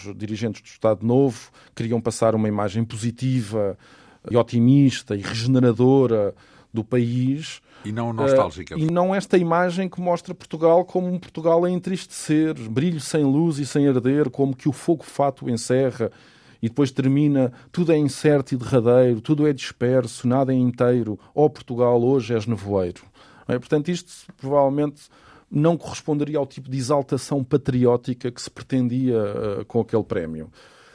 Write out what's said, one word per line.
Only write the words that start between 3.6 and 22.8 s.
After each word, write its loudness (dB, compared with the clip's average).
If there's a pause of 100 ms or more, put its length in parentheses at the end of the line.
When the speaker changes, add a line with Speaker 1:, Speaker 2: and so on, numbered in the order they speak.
Speaker 1:
e -2
otimista 4
e -6
regeneradora 2 (400)
do -4
país. -2 (220)
Speaker 2:
E -8
não -6
nostálgica. 0
Speaker 1:
Eh, -6
e -2
não 0
esta 0
imagem 0
que -12
mostra -4
Portugal 2
como -4
um -4
Portugal 0
a 0
entristecer, -2 (160)
brilho -2
sem -2
luz 2
e -4
sem 0
arder, 2
como -2
que -4
o 2
fogo -2
fato -4
encerra, -2 (500)
e -2
depois 0
termina, 0 (200)
"Tudo 0
é 4
incerto 0
e -2
derradeiro, 4
tudo 0
é 2
disperso, -2
nada 2
é 2
inteiro, 0 (160)
ó 4
Portugal, 0
hoje 0
és -2
nevoeiro." -4 (460)